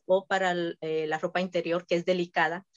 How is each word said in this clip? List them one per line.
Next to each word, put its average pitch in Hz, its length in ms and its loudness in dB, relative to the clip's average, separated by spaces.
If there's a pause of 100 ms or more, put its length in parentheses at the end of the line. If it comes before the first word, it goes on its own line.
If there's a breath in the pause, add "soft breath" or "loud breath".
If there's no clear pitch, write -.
o 190 220 2
para 190 240 0
el, 170 300 -2
eh, 156 260 -2
la 156 100 -2
ropa 175 240 -2
interior 175 460 -2
que 175 80 2
es 170 100 0
delicada 175 600 0 (120)